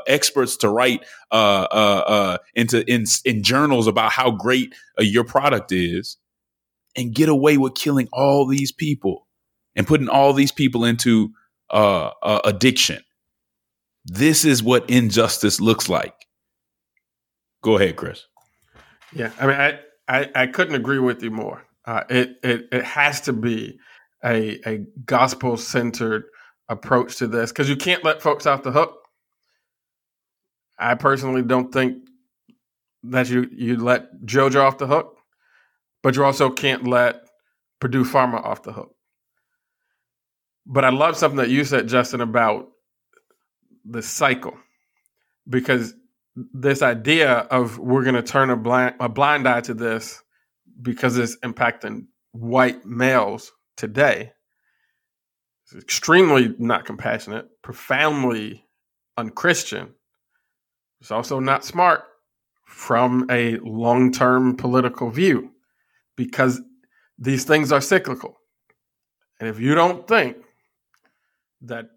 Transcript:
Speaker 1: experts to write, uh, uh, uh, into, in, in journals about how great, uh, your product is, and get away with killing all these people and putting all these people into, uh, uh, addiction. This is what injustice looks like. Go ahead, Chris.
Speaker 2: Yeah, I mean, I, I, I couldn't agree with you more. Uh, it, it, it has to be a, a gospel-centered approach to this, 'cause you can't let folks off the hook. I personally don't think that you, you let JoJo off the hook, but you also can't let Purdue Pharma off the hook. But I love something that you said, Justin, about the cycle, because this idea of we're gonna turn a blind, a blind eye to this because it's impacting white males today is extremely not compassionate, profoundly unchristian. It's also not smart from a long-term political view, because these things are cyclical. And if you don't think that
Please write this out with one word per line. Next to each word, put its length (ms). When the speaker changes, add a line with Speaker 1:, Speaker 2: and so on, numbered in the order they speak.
Speaker 1:
experts 480
to 140
write, 360
uh, 360
uh, 380
uh, 300
into, 340
in, 140
in 180
journals 440
about 260
how 180
great, 420
uh, 60
your 220
product 480
is, 420
and 180
get 140
away 300
with 180
killing 380
all 340
these 240
people 560
and 100
putting 220
all 240
these 220
people 320
into, 460
uh, 400
uh, 220
addiction. 580
This 400
is 180
what 260
injustice 680
looks 300
like. 240
Go 160
ahead, 200
Chris. 280
Speaker 2:
Yeah, 240
I 80
mean, 120
I, 220
I, 260
I 140
couldn't 280
agree 240
with 220
you 100
more. 300
Uh, 220
it, 320
it, 300
it 120
has 380
to 100
be 460
a, 440
a 120
gospel-centered 1160
approach 500
to 100
this, 240
'cause 180
you 60
can't 280
let 200
folks 240
off 160
the 80
hook. 320
I 160
personally 480
don't 280
think 260
that 260
you, 240
you 240
let 480
JoJo 380
off 160
the 80
hook, 280
but 140
you 100
also 240
can't 380
let 420
Purdue 240
Pharma 400
off 200
the 100
hook. 220
But 200
I 40
love 260
something 220
that 120
you 160
said, 220
Justin, 320
about 480
the 140
cycle, 560
because 460
this 460
idea 500
of 460
we're 260
gonna 200
turn 260
a 80
blind, 420
a 80
blind 400
eye 140
to 140
this 440
because 360
it's 200
impacting 680
white 520
males 680
today 560
is 100
extremely 800
not 240
compassionate, 640
profoundly 1080
unchristian. 800
It's 120
also 280
not 240
smart 400
from 640
a 280
long-term 1000
political 520
view, 420
because 420
these 280
things 260
are 80
cyclical. 560
And 80
if 140
you 140
don't 300
think 300
that 240